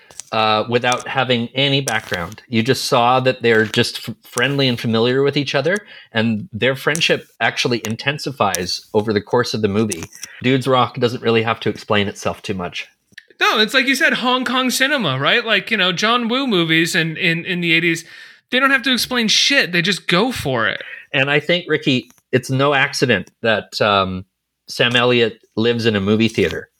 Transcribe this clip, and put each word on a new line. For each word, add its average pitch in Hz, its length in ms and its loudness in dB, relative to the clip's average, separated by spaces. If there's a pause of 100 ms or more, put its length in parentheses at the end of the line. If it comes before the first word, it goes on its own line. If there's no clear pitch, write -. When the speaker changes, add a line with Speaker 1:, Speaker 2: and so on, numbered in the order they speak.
(300)
Speaker 1:
uh, 110 380 2
without 120 400 0
having 123 460 0
any 139 260 0
background. 107 680 -4
You 113 160 0
just 120 220 0
saw 127 340 4
that 127 240 0
they're 113 220 4
just - 440 -2
f-, 226 140 -10
friendly 135 460 -2
and 120 100 -2
familiar 123 460 2
with 139 120 0
each 143 200 -2
other, 160 200 0 (360)
and 113 400 0
their 120 240 0
friendship 156 500 -2 (140)
actually 120 440 0
intensifies 110 1120 -4
over 110 180 0
the 101 80 0
course 123 340 -2
of 110 80 -2
the 104 60 2
movie. 107 360 -2 (360)
Dudes 131 280 2
Rock 123 320 0
doesn't 120 200 0
really 113 220 2
have 113 180 -2
to - 80 -4
explain 104 380 -2
itself - 360 -6
too 104 120 -6
much. 92 320 -8 (540)
Speaker 2:
No, 359 180 2
it's 214 160 0
like 262 120 2
you 269 100 2
said, 302 160 2
Hong 247 320 0
Kong 254 260 0
cinema, 254 480 0
right? 196 260 2
Like, 208 280 -2
you 220 40 0
know, 185 140 2
John 226 380 0
Woo 262 180 0
movies 165 480 2
in, 160 220 -2
in, 165 280 0
in 180 160 -4
the 170 120 0
eighties, 165 320 0 (460)
they 247 100 2
don't 269 100 4
have 269 120 0
to 262 100 0
explain 240 340 0
shit. 214 460 2
They 175 100 0
just 180 240 -4
go 202 240 2
for 123 380 -2
it. - 140 -4 (300)
Speaker 1:
And 139 160 0
I 143 120 2
think, 175 260 0
Ricky, 147 420 0 (220)
it's 127 200 0
no 139 220 2
accident 135 680 0
that, 110 400 -2
um, 95 460 0 (420)
Sam 123 260 0
Elliott 120 460 2 (160)
lives 117 300 0
in 104 100 2
a 98 40 0
movie 107 280 2
theater. 85 400 -2 (120)